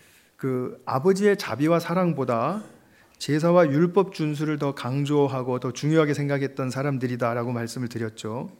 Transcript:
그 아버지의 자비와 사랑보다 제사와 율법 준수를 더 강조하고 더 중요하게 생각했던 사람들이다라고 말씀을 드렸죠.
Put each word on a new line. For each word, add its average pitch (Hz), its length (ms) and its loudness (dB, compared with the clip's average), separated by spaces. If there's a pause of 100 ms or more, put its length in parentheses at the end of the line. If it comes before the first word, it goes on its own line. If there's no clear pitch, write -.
(360)
그 127 480 -6
아버지의 190 540 4
자비와 151 400 2
사랑보다 165 840 0 (560)
제사와 165 500 4
율법 175 460 2
준수를 151 440 -2
더 139 160 -2
강조하고 131 840 0
더 127 120 -4
중요하게 151 420 2
생각했던 139 560 -2
사람들이다라고 123 840 -2
말씀을 117 360 -6
드렸죠. 113 720 -8